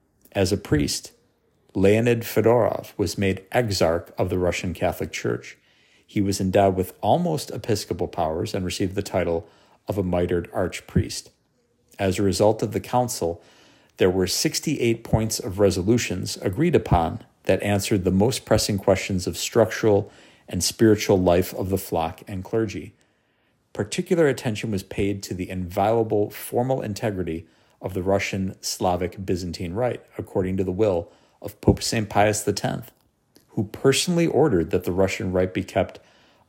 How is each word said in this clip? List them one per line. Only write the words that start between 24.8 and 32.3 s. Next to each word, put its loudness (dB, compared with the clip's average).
paid -4
to -10
the -8
inviolable 0
formal -4
integrity -6
of -8
the -2
Russian -2
Slavic -2
Byzantine -4
Rite, -4
according -4
to 0
the -2
will 0
of -14
Pope 2
Saint -2
Pius 4